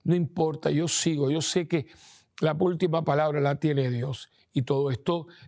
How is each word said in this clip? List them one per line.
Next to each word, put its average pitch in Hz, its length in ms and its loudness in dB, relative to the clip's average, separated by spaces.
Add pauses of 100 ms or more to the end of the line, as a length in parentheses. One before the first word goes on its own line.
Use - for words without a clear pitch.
"No 170 120 2
importa, 156 560 -2
yo 156 160 0
sigo, 143 420 0
yo 156 120 0
sé 170 260 -2
que 160 200 -2 (540)
la 156 180 2
última 175 440 0
palabra 151 360 2
la 143 160 2
tiene 139 340 0
Dios". 123 400 -6 (220)
Y 139 100 0
todo 139 280 0
esto, 165 380 -2 (200)